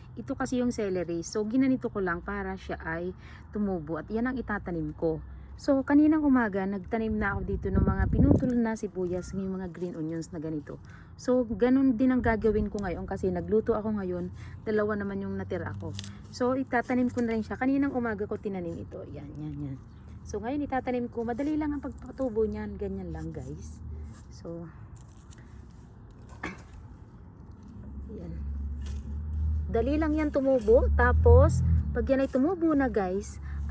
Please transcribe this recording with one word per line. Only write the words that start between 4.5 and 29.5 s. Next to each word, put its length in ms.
ko. 240
So, 320
kaninang 400
umaga, 400
nagtanim 480
na 240
ako 80
dito 240
ng 160
mga 240
pinutol 480
na 160
sibuyas, 640
yung 240
mga 80
green 240
onions 400
na 80
ganito. 400
So, 320
ganun 480
din 160
ang 160
gagawin 480
ko 80
ngayon 240
kasi 240
nagluto 480
ako 240
ngayon. 320
Dalawa 320
naman 240
yung 160
natira 400
ko. 160
So, 240
itatanim 560
ko 80
na 160
rin 80
siya. 80
Kaninang 400
umaga 320
ko 80
tinanim 480
ito. 320
Yan, 240
yan, 240
yan. 160
So, 80
ngayon 240
itatanim 480
ko. 160
Madali 320
lang 160
ang 80
pagpatubo 640
niyan. 320
Ganyan 320
lang, 240
guys. 480
So, 400
yan. 240